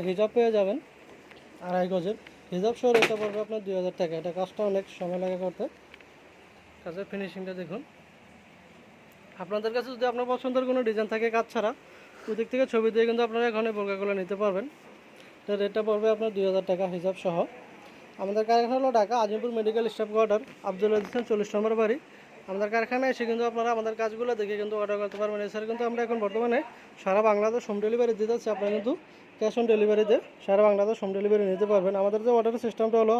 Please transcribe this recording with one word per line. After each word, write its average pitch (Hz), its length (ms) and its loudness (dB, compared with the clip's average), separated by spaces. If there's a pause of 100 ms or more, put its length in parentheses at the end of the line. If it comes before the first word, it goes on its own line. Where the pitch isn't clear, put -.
হিজাব 196 300 2
পেয়ে 233 200 4
যাবেন 202 200 2 (920)
আড়াই 180 260 0
গজের। 190 240 -2 (360)
হিজাব 202 280 0
সহ 247 160 2
রেটটা 214 240 2
পড়বে 208 240 -4
আপনার 214 220 -6
দুই 190 120 -4
হাজার 180 220 -2
টাকা। 165 200 -2
এটা 175 180 -6
কাজটা 185 320 -4
অনেক 190 140 -2 (140)
সময় 180 260 -4
লাগে 185 200 -4
করতে, 180 200 -6 (1160)
কাজের 185 280 -10
ফিনিশিংটা 190 520 -8
দেখুন। 185 200 -10 (1600)
আপনাদের 214 340 -4
কাছে 240 180 -4
যদি 233 160 -4
আপনার 247 220 -4
পছন্দের 254 380 -2
কোনো 254 180 0
ডিজাইন 214 240 -2
থাকে 220 240 0
কাজ 226 180 0
ছাড়া, 220 160 0 (580)
ওই 220 100 -2
দিক 226 140 -2
থেকে 254 200 2
ছবি 226 220 2
দিয়ে 226 140 4
কিন্তু 233 180 2
আপনারা 226 240 0
এখানে 220 260 0
বোরকাগুলো 202 440 -2
নিতে 190 220 -4
পারবেন। 208 240 0 (760)
এটা 208 200 -4
রেটটা 202 260 0
পড়বে 214 260 2
আপনার 220 220 -2
দুই 196 120 0
হাজার 190 220 0
টাকা 180 140 0 (100)
হিজাব 185 300 -2
সহ। 175 120 0 (840)
আমাদের 202 260 0
কারখানা 233 300 4
হলো 262 100 2 (100)
ঢাকা 208 160 2 (100)
আজিমপুর 214 340 -2
মেডিকেল 220 260 0 (100)
স্টাফ 214 200 -4
কোয়ার্টার, 220 260 2 (280)
আব্দুল 196 280 0
আজিজ 202 160 -2
খান 240 180 -2
চল্লিশ 208 240 0
নম্বর 214 260 0
বাড়ি। 220 160 2 (520)
আমাদের 196 260 -2
কারখানায় 247 400 0
এসে 240 160 -4
কিন্তু 233 200 0
আপনারা 226 240 -2
আমাদের 220 260 -2
কাজগুলো 226 400 -2
দেখে 208 220 -4
কিন্তু 208 200 -4
অর্ডার 208 200 -2
করতে 202 180 -6
পারবেন। 208 260 -2
এছাড়া 214 240 -8
কিন্তু 233 180 -4
আমরা 233 180 -4
এখন 233 180 -2
বর্তমানে 233 340 0 (440)
সারা 190 260 2
বাংলাদেশ 220 400 2
হোম 208 160 -2
ডেলিভারি 233 360 2
দিতে 214 120 0
যাচ্ছি। 233 220 -4
আপনারা 202 220 -2
কিন্তু 214 160 0 (460)
cash 214 220 0
on 233 120 4
ডেলিভারিতে 208 440 4 (300)
সারা 196 220 6
বাংলাদেশ 202 340 2
হোম 196 140 -2
ডেলিভারি 208 360 2
নিতে 190 200 0
পারবেন। 196 300 4
আমাদের 208 240 2
যে 247 120 4
অর্ডারের 226 280 0
সিস্টেমটা 226 360 2
হলো, 226 180 4